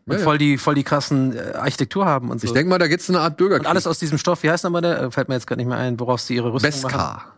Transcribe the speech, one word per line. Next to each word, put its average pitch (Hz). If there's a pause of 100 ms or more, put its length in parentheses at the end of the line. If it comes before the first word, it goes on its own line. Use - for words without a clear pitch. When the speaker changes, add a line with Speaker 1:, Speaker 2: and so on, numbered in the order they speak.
Speaker 1:
Ja, 175
Speaker 2:
voll 156
Speaker 1:
ja. -
Speaker 2:
die, 147
voll 147
die 139
krassen, 131
äh, -
Architektur 147
haben 131
und 120
so. 127
Speaker 1:
Ich 117
denk 156
mal, 185
da 170
gibt's 170
eine 180
Art 156
Bürgerkrieg. 180
Speaker 2:
Und 156
alles 180
aus 165
diesem 151
Stoff, 175
wie -
heißt 175
nochmal 175
der? 170
Äh, 127
fällt 135
mir 131
jetzt 120
grad 123
nicht 123
mehr 123
ein, 120
woraus 120
die 123
ihre 120
Rüstung 131
Speaker 1:
Beskar. 131
Speaker 2:
machen. -